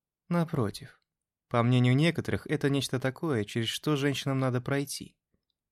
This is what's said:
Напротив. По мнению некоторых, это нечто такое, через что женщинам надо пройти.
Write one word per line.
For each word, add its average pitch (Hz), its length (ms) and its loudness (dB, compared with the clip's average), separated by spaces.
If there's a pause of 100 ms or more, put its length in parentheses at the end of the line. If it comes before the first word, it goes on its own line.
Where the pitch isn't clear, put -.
(320)
Напротив. 143 640 -2 (500)
По 120 140 2
мнению 123 320 4
некоторых, 147 520 0
это 147 240 0
нечто 135 280 -2
такое, 131 460 -2
через 113 240 -4
что - 280 -2
женщинам 135 420 0
надо 127 240 0
пройти. 139 520 -6 (580)